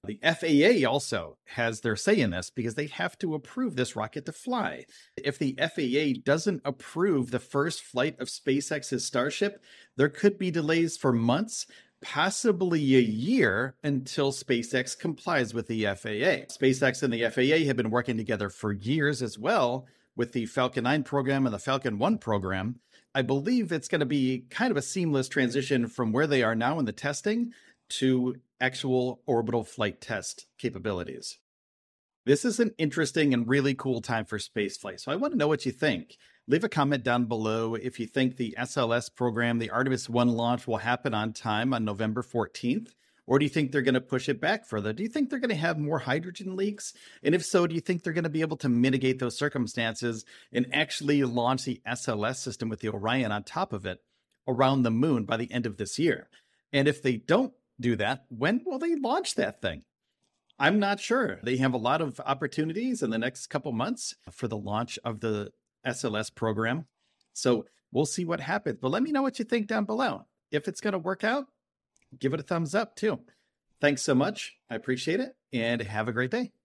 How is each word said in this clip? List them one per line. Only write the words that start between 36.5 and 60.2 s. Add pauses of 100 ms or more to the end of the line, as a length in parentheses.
a
comment
down
below
if
you
think
the
S
L
S
program,
the
Artemis
one
launch,
will
happen
on
time
on
November
fourteenth, (320)
or
do
you
think
they're
gonna
push
it
back
further?
Do
you
think
they're
gonna
have
more
hydrogen
leaks? (300)
And
if
so,
do
you
think
they're
gonna
be
able
to
mitigate
those
circumstances (260)
and
actually
launch
the
S
L
S
system
with
the
Orion
on
top
of
it (460)
around
the
moon
by
the
end
of
this
year? (460)
And
if
they
don't (260)
do
that,
when
will
they
launch
that
thing? (760)